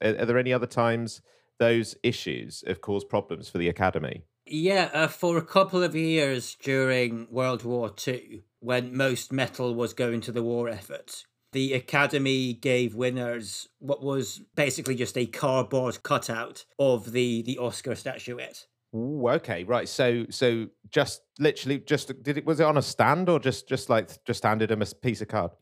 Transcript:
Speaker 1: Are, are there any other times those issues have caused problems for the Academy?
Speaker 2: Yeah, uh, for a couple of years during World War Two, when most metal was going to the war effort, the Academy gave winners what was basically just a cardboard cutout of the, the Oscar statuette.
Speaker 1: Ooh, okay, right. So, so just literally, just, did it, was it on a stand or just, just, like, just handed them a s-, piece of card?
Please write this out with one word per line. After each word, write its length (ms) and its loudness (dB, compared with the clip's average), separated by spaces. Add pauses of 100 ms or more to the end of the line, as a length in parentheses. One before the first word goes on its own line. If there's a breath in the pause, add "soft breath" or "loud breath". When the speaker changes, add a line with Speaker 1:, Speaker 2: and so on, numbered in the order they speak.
Speaker 1:
Are, 60 4 (100)
are 60 -2
there 120 2
any 140 2
other 160 0
times 540 -2 (380 soft breath)
those 440 4
issues 640 -4
have 140 -4
caused 260 -2
problems 400 -4
for 100 -6
the 120 2
Academy? 540 0 (240)
Speaker 2:
Yeah, 460 2
uh, 140 2
for 300 0
a 40 2
couple 400 4
of 140 0
years 640 0
during 720 2
World 320 0
War 260 -2
Two, 540 -8 (160)
when 360 -2
most 360 0
metal 420 -2
was 200 -2
going 280 -2
to 100 -8
the 120 -2
war 260 -2
effort, 540 -12 (280)
the 220 0
Academy 800 2
gave 400 2
winners 760 -4 (120)
what 240 -4
was 380 -4 (140)
basically 380 0
just 240 -4
a 80 0
cardboard 800 0
cutout 640 -4 (120)
of 340 2
the, 300 2
the 160 -6
Oscar 380 -4
statuette. 720 -12 (260)
Speaker 1:
Ooh, 360 -2
okay, 340 0
right. 260 -2
So, 400 2
so 380 0 (240)
just 300 0 (180)
literally, 400 2
just, 420 -2
did 160 -2
it, 80 -6
was 140 2
it 60 6
on 120 4
a 40 6
stand 480 4
or 100 6
just, 280 -2
just, 220 -2
like, 360 0
just 180 -2
handed 260 4
them 120 0
a 20 0
s-, 100 -4
piece 280 -2
of 60 -6
card? 240 -2 (100)